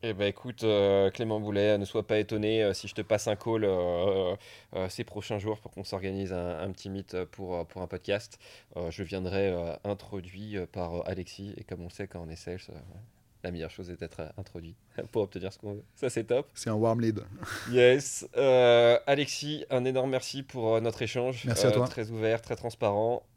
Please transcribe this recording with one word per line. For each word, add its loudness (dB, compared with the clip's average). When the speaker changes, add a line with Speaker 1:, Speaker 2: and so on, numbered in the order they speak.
Speaker 1:
Eh -2
ben 0
écoute, -8
euh, 6
Clément -2
Boulet, 2
ne 0
sois -2
pas 2
étonné, 0
euh, 2
si -6
je -14
te -6
passe 0
un 0
call, -2
euh, 2
euh, -2
ces -8
prochains -6
jours -4
pour -18
qu'on -12
s'organise -4
un, -4
un -6
petit -12
meet, -10
euh, -4
pour, -10
euh, -4
pour -12
un -8
podcast. -4
Euh, -4
je -8
viendrai, -2
euh, -4
introduit, -8
euh, -4
par, -6
euh, -4
Alexis, -8
et -14
comme -12
on -12
le -14
sait -10
quand -12
on -12
est -12
sales, -10
euh, -16
la -6
meilleure -8
chose -14
est -12
d'être, -10
euh, -8
introduit -14
<laughs> -10
pour 0
obtenir -6
ce -20
qu'on -10
veut. -14
Ça, -4
c'est -2
top. 0
Speaker 2:
C'est -6
un 0
warm 2
lead. 0
Speaker 1:
Yes. 6
Euh, 8
Alexis, 0
un 0
énorme 0
merci -4
pour, 0
euh, 4
notre -2
échange. -4
Speaker 2:
Merci 2
à 6
Speaker 1:
Euh, 4
Speaker 2:
toi. 2
Speaker 1:
très -6
ouvert, 0
très -6
transparent. 0